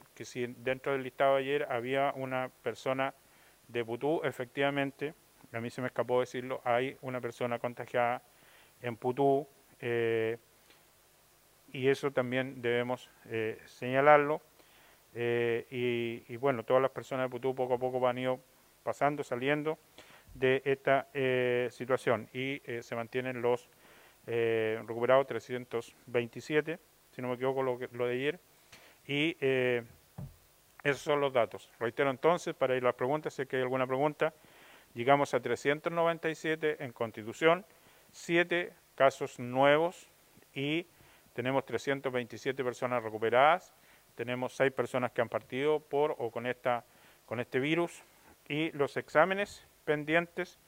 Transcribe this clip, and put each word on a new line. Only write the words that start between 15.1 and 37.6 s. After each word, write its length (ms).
Eh, 520
y, 600
y 40
bueno, 260
todas 180
las 100
personas 360
de 40
Putú 240
poco 200
a 40
poco 200
van 200
ido 200
pasando, 420
saliendo 540
de 320
esta, 480
eh, 580
situación 600
y, 320
eh, 180
se 120
mantienen 480
los, 260
eh, 600
recuperados 400
trescientos 680
veintisiete, 720
si 100
no 80
me 60
equivoco 280
lo 160
que, 140
lo 140
de 80
ayer, 260
y, 340
eh, 420
esos 180
son 180
los 120
datos. 380
Reitero 300
entonces, 440
para 220
ir 80
a 20
las 80
preguntas, 400
si 80
es 60
que 80
hay 60
alguna 240
pregunta, 460
llegamos 400
a 60
trescientos 520
noventa 380
y 40
siete 500
en 80
Constitución, 760